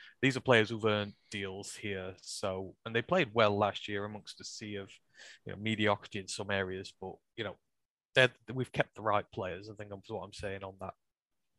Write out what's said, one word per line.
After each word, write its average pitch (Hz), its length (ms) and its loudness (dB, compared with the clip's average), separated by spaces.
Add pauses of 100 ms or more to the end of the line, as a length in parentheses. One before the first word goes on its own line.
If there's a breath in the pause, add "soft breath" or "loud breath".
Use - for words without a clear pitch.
(220 soft breath)
These 131 160 4
are 117 40 -4
players 110 280 8
who've 110 160 -2
earned 104 280 2 (180)
deals 98 440 -8
here. 95 460 -6
So, 95 540 -4 (100)
and 113 100 -4
they 113 60 4
played 165 320 2
well 104 240 6
last 101 300 0
year 101 180 -4
amongst 107 360 -12
a - 20 -14
sea 104 320 -10
of, 98 140 -8 (560 soft breath)
you 101 80 -8
know, 95 60 -10
mediocrity 104 600 2
in 95 80 -8
some 101 240 -6
areas. 95 480 -2
But, 92 140 -10 (240)
you 113 60 -6
know, 95 120 -8 (600)
they're, 127 160 8 (220)
we've 127 180 -4
kept - 240 -2
the 104 60 -12
right 104 320 2
players, 95 360 -6
I 107 40 -14
think, 104 180 -12
is 98 180 -12
what 101 140 -6
I'm 101 100 -14
saying 98 300 -8
on 95 180 -10
that. 92 120 -8 (640)